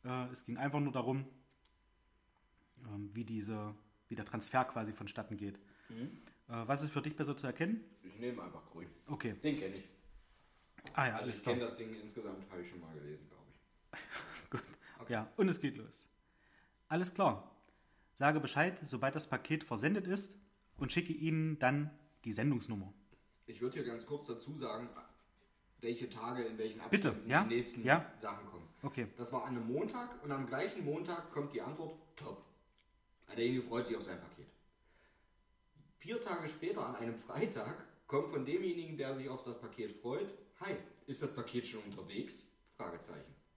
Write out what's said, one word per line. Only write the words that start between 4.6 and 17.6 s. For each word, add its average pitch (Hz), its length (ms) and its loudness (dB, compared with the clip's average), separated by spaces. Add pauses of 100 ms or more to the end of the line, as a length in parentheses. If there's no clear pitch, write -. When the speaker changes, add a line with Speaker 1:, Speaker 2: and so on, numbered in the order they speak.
Speaker 1:
quasi 110 280 -2
vonstatten 104 420 -6
geht. 101 240 -4 (300)
Speaker 2:
Mhm. 117 220 -4 (360)
Speaker 1:
Äh, 117 200 -4
was 139 160 2
ist 147 80 -2
für - 100 0
dich 151 140 -4
besser 143 200 0
zu 139 120 -4
erkennen? 196 360 0 (200)
Speaker 2:
Ich 95 160 -16
nehme 120 240 -4
einfach 90 280 -12
grün. 85 160 -10 (200)
Speaker 1:
Okay. 131 340 -2
Speaker 2:
Den 147 180 2
kenn 98 140 -4
ich. - 160 -12 (1040)
Speaker 1:
Ah 139 120 6
ja, 110 60 2
Speaker 2:
Also 113 100 -2
Speaker 1:
alles 117 140 -2
Speaker 2:
ich - 60 -10
Speaker 1:
klar. 123 120 4
Speaker 2:
kenn 120 100 0
das - 120 -6
Ding 110 180 -8
insgesamt, 101 560 -8
hab 90 80 -8
ich 87 100 -8
schon 90 120 -12
mal 80 120 -14
gelesen, 73 360 -12
glaub - 200 -20
ich. - 500 -18
Speaker 1:
<laughs> - 500 -10
Gut. - 140 -2 (360)
Speaker 2:
Okay. 120 140 -4
Speaker 1:
Ja, 107 240 0
und 190 100 8
es - 140 4
geht 135 160 0
los. - 280 -14 (840)
Alles 180 240 2
klar. 135 360 6 (680)